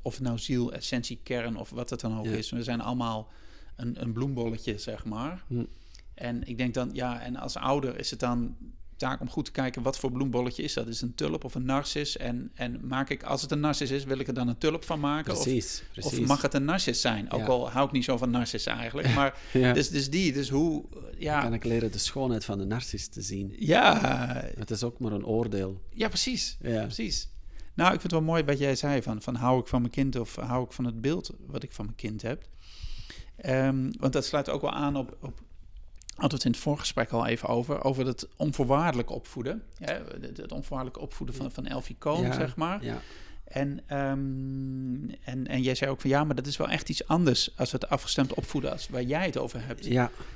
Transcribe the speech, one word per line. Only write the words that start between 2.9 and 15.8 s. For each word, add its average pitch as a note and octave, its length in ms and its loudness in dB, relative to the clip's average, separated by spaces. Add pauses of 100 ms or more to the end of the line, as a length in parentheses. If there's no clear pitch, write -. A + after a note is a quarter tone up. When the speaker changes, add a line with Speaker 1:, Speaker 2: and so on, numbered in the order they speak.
Speaker 1:
een, A#2 260 -4
een A#2 120 -2
bloembolletje, A#2 640 -2
zeg A2 280 -8
maar. C3 420 -6
Speaker 2:
Hm. A#2+ 160 0 (500)
Speaker 1:
En A#2+ 340 -4
ik A#2 100 -6
denk B2 160 0
dan, B2+ 200 0
ja, B2 280 -2
en B2 140 -6
als C3 200 -6
ouder C3+ 440 0
is - 120 -4
het A2+ 80 -8
dan A#2+ 360 0 (400)
taak C3 260 -2
om - 80 -4
goed D#3 160 -2
te - 60 -10
kijken, C3 300 -2
wat C3+ 180 2
voor C3 120 0
bloembolletje B2 520 0
is D3 100 -2
dat? A#2 140 0
Is A2+ 140 -4
het B2 80 0
een A#2+ 60 -8
tulp D3+ 280 0
of B2 120 -6
een B2+ 100 0
narcis? C#3 520 0
En, B2 360 -4
en A#2+ 340 -4
maak C3 220 0
ik, C3 140 -4
als C#3 180 0
het C#3+ 100 -2
een D3 80 2
narcis D3 320 2
is, C3+ 120 0
wil C3+ 160 0
ik C3 80 -2
er C3 60 -2
dan B2 140 2
een A#2+ 100 0
tulp D#3+ 260 0
van D#3+ 160 -2
maken? D3 340 0
Of, D#3+ 80 0
Speaker 2:
Precies, C3 460 0